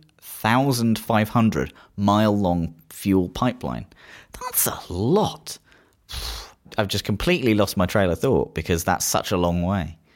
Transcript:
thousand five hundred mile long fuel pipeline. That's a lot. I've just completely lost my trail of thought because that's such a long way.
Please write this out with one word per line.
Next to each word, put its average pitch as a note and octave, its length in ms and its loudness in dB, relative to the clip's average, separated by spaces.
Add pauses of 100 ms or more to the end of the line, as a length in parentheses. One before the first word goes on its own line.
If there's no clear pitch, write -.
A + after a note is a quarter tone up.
(220)
thousand A#2 760 0
five G#2+ 300 0
hundred G#2 460 0 (240)
mile G#2 400 4
long F2 360 0 (160)
fuel F#2+ 380 2
pipeline. D2+ 580 -4 (560)
That's - 260 -2
a - 200 -8
lot. B2 720 -2 (1200)
I've G#2 100 0
just G2 160 -4
completely A#2+ 520 2
lost G2+ 200 2
my F#2 100 2
trail F#2+ 240 2
of E2 100 0
thought A2 360 0
because E2 300 -2
that's - 180 0
such - 300 -2
a F#2 40 0
long F2 260 0
way. F2 340 -2 (180)